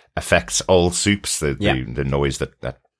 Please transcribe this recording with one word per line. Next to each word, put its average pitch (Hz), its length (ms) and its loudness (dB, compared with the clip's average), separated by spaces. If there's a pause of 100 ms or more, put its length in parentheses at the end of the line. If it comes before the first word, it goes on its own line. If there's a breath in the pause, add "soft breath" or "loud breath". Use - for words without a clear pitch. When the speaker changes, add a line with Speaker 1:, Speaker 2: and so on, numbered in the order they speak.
(160 loud breath)
Speaker 1:
affects - 460 0
all 90 300 4
soups, - 480 -2
the, 71 200 -2
Speaker 2:
Yeah. 101 160 0
Speaker 1:
the, 64 160 -4
the 65 120 -4
noise 69 360 0
that, - 220 -6
that - 180 -10 (200)